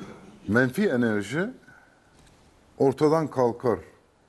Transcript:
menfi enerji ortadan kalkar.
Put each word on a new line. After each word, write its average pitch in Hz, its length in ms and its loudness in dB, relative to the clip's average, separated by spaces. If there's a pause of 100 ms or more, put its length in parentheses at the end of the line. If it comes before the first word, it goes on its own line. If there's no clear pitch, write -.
(480)
menfi 127 400 2
enerji 117 520 0 (1400)
ortadan 147 500 2
kalkar. 117 500 0 (500)